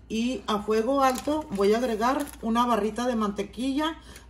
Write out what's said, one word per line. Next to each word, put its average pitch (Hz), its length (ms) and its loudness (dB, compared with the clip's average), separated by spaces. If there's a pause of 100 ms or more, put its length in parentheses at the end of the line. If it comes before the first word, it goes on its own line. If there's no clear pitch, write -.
y 233 400 -2
a 208 160 0
fuego 226 400 2
alto 285 480 0
voy 202 220 4
a 226 40 4
agregar 247 480 0 (160)
una 226 240 2
barrita 220 400 0
de 247 100 0
mantequilla 240 800 -2 (320)